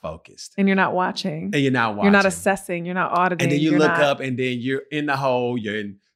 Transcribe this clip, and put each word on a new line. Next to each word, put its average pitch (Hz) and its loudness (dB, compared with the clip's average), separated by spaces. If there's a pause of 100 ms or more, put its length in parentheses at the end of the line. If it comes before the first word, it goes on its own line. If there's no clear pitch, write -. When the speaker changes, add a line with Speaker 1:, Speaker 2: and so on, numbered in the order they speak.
Speaker 1:
focused. - -14
Speaker 2:
And 196 2
you're 190 2
not 185 2
watching. 180 -4
Speaker 1:
And 147 2
you're 135 2
not 113 0
Speaker 2:
You're 143 2
not 202 6
Speaker 1:
watching. 196 4
Speaker 2:
assessing. 180 -4
You're 180 -6
not 180 -2
auditing. 180 2
Speaker 1:
And 135 2
then 147 2
you 156 2
Speaker 2:
You're 147 2
Speaker 1:
look 151 6
Speaker 2:
not 165 2
Speaker 1:
up 143 2
and 131 -4
then 127 -2
you're 135 -4
in 151 -4
the 139 0
hole. 123 0
You're 107 -4
in 104 -8 (180)